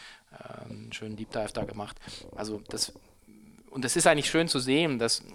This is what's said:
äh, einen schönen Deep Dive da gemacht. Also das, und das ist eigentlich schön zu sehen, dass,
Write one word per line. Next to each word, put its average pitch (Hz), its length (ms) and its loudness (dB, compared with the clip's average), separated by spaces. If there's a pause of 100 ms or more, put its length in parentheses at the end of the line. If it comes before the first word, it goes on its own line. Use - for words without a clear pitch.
(320)
äh, - 320 -16
einen 110 300 -12
schönen 107 240 -8
Deep 110 140 -10
Dive 113 200 -2
da 107 140 -4
gemacht. 104 340 -8 (380)
Also 107 320 -6
das, - 240 -6 (760)
und 131 140 -4
das 131 140 2
ist 170 100 6
eigentlich 151 220 8
schön 165 180 4
zu 143 120 2
sehen, 135 380 4
dass, 113 260 0 (120)